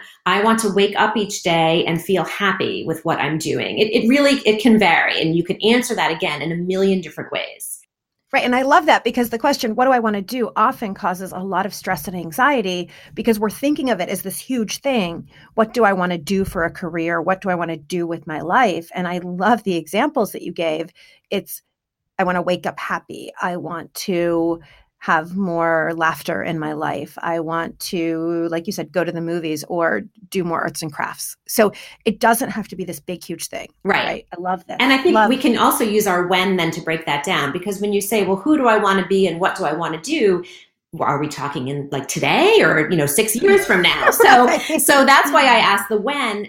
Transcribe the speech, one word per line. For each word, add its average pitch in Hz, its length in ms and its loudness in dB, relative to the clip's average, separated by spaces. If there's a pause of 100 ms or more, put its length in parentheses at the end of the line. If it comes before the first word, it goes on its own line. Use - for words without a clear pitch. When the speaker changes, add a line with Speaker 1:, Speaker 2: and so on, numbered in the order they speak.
(260)
Speaker 1:
I 190 160 2
want 226 160 4
to 220 120 0
wake 202 260 2
up 214 200 2
each 202 260 -4
day 165 440 2
and 165 160 -2
feel 180 220 0
happy 147 600 -4
with 160 220 -6
what 165 120 0
I'm 151 200 -2
doing. 113 400 -4
It, 214 160 4
it 220 160 2
really, 277 340 4
it 214 160 2
can 220 180 6
vary. 160 400 2
And 160 160 0
you 170 80 2
can 180 200 -4
answer 240 320 2
that 165 160 0
again 160 320 -4
in 160 100 -4
a 170 40 -4
million 185 440 0
different - 320 -12
ways. - 480 -10 (500)
Speaker 2:
Right. 277 140 0
And 247 100 0
I 254 60 2
love 294 260 4
that 247 180 4
because 240 260 0
the 233 80 -4
question, 254 360 0
"What 254 120 2
do 269 60 4
I 247 80 4
want 214 160 0
to 202 60 -4
do?" 233 320 -4
often 226 380 0
causes 185 400 -6
a - 60 -10
lot 190 260 -2
of 196 80 -8
stress - 340 -6
and 185 100 -8
anxiety 180 760 -2 (240)
because 226 260 0
we're 214 80 0
thinking 277 400 -2
of 202 120 0
it 170 100 -4
as 190 100 -4
this 190 180 -10
huge 233 420 -4
thing. 196 460 -2 (280)
What 220 180 0
do 233 120 2
I 196 100 4
want 180 180 0
to 175 60 -2
do 190 260 -2
for 175 200 -4
a 170 60 -2
career? 170 520 -4
What 185 180 0
do 196 80 -6
I 180 60 0
want 170 160 -2
to 165 80 -6
do 170 280 -6
with 165 200 -8
my 156 160 -6
life? 175 520 0
And 180 140 -4
I 180 160 -4
love 190 380 0
the 180 140 -2
examples 214 560 -2
that - 100 -12
you 180 100 -10
gave. 165 380 -4 (400)
It's, - 320 -6 (560)
"I 190 60 2
want 180 120 0
to 175 60 0
wake 180 240 -2
up - 120 -8
happy. - 520 -10 (100)
I 180 160 -4
want 165 380 -10
to 170 680 -2 (380)
have 175 380 -2
more 165 580 0
laughter 165 480 -2
in 165 160 -4
my 151 140 -6
life. 151 500 -6
I 170 160 -4
want 165 420 -6
to," 165 680 -4
like 165 180 -6
you 208 60 -4
said, 156 180 -8
"go 170 140 -2
to 170 80 -6
the 170 80 -6
movies 165 480 -6
or 170 320 0 (300)
do 190 120 -4
more 170 200 -4
arts - 200 -6
and 160 100 -6
crafts." - 440 -10 (100)
So 208 240 2 (360)
it 220 120 -2
doesn't 233 300 2
have 196 200 -6
to 190 80 -14
be 185 80 -8
this 165 140 -10
big, 175 240 -10
huge 165 240 -10
thing. - 220 -12 (160)
Speaker 1:
Right. 175 200 2
Speaker 2:
Right? - 220 -6 (100)
I 170 40 -10
love 185 260 -4
this. - 140 -12
Speaker 1:
And 262 120 4
I 262 60 4
think 311 160 4
Speaker 2:
Love 214 140 6
Speaker 1:
we 262 80 4
can 240 220 2
also 277 260 2
use 208 240 2
our 180 180 2
when 185 300 2
then 165 160 0
to 165 80 -8
break 160 260 -4
that 147 180 -2
down, 147 280 -2
because 190 280 -6
when 208 120 -2
you 202 80 2
say, 202 240 0
"Well, 190 120 0
who 302 200 2
do 262 100 2
I 220 120 6
want 196 220 2
to 185 60 -2
be 190 220 2
and 165 100 -4
what 180 160 0
do 190 100 -4
I 151 100 0
want 160 200 -4
to 160 60 -8 (100)
do?" 208 320 2 (560)
Are 143 220 0
we 147 80 -2
talking 135 400 -6
in, 143 240 -6
like, 135 160 -6
today 277 540 4
or, 156 260 4
you 175 80 0
know, 147 80 2
six 220 320 0
years 392 300 4
from 185 160 2
now? 170 280 2
Speaker 2:
<laughs> - 20 4
Speaker 1:
So, 392 340 8
Speaker 2:
Right. 302 340 0
Speaker 1:
so 277 240 6
that's 285 260 6
why 302 120 6
I 247 160 6
asked 202 320 2
the 214 100 2
when. 220 480 -4